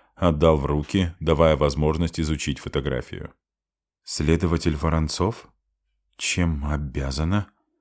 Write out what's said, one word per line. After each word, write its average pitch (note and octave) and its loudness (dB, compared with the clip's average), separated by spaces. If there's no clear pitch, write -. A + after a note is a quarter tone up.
отдал D#2+ 4
в C#2+ -2
руки, E2 0
давая D#2 4
возможность D2+ 0
изучить D2+ -4
фотографию. - -6
«Следователь E2 2
Воронцов? D#2+ -2
Чем E2 -2
обязана?» D2 -2